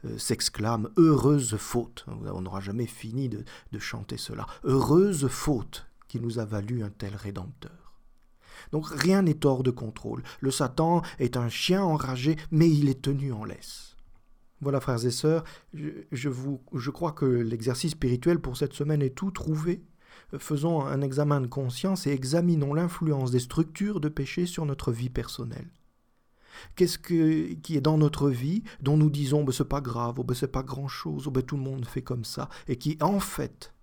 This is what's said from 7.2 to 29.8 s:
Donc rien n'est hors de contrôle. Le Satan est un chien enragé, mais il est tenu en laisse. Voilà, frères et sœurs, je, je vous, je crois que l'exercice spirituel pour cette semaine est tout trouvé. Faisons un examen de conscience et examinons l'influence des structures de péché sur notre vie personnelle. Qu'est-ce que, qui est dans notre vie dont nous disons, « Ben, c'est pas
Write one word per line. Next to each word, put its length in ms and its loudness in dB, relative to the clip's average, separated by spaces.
Donc 160 -4
rien 360 4
n'est 240 4
hors 180 4
de 80 4
contrôle. 500 -8
Le 140 0
Satan 500 2
est 180 0
un 120 0
chien 340 0
enragé, 540 0
mais 180 8
il 180 6
est 140 0
tenu 300 -2
en 100 -6
laisse. 540 -14
Voilà, 200 0
frères 240 0
et 60 4
sœurs, 320 2
je, 140 -8
je 160 -4
vous, 320 -4
je 160 -4
crois 200 -4
que 140 -2
l'exercice 680 0
spirituel 460 2
pour 180 -4
cette 180 -2
semaine 280 2
est 140 0
tout 160 -2
trouvé. 500 -2
Faisons 440 0
un 180 0
examen 400 2
de 80 -2
conscience 580 -2
et 40 2
examinons 640 2
l'influence 580 0
des 80 4
structures 580 -2
de 100 -2
péché 380 -2
sur 200 -4
notre 260 -2
vie 180 -4
personnelle. 600 -8
Qu'est-ce 220 4
que, 560 2
qui 220 -6
est 40 4
dans 160 4
notre 320 4
vie 340 0
dont 160 6
nous 100 8
disons, « 360 2
Ben, 80 2
c'est 120 0
pas 160 -2